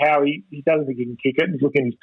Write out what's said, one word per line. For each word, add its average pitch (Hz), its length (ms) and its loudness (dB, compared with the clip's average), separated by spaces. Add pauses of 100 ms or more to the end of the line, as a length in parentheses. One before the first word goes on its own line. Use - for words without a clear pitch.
how 147 220 4
he, 143 280 -2
he 147 100 -14
doesn't 156 240 0
think 127 140 -6
he 123 60 -4
can 120 180 -8
kick 131 140 0
it. 170 140 2
He's 135 100 -6
looking 143 260 2
at 117 60 -4
his - 100 -20